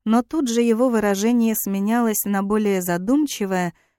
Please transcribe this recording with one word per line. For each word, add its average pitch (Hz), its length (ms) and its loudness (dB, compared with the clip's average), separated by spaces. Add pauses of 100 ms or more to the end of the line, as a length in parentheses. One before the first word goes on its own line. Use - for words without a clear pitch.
но 226 180 2
тут 302 260 -4
же 233 140 2
его 233 260 2
выражение 220 680 2
сменялось 214 680 -2
на 202 180 -2
более 202 400 0
задумчивое, 185 920 -2 (260)